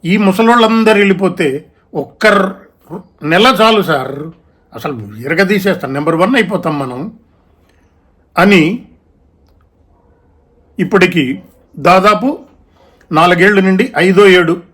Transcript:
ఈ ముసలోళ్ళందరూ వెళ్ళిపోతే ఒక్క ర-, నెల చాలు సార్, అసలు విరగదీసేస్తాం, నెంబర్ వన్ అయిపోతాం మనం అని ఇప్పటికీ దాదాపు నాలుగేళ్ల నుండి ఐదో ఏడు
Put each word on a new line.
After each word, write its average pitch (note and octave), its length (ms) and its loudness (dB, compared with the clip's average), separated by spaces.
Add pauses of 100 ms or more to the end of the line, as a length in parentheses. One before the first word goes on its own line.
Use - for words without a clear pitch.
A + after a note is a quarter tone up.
ఈ F3 120 -2
ముసలోళ్ళందరూ A3 840 2
వెళ్ళిపోతే F#3 720 -2 (220)
ఒక్క D3+ 320 -6
ర-, G3 280 0 (680)
నెల E3+ 240 2 (140)
చాలు A3 220 2
సార్, C3 340 -4 (580)
అసలు D3 180 -10
విరగదీసేస్తాం, D3 1000 -4
నెంబర్ D3+ 200 -2
వన్ F#3+ 200 0
అయిపోతాం F3+ 440 -2
మనం C3+ 340 -10 (1300)
అని F#3+ 480 2 (1900)
ఇప్పటికీ F3 600 0 (400)
దాదాపు F#3+ 600 0 (760)
నాలుగేళ్ల F3+ 480 2
నుండి F#3+ 360 0
ఐదో F#3 300 4
ఏడు F3+ 360 2 (120)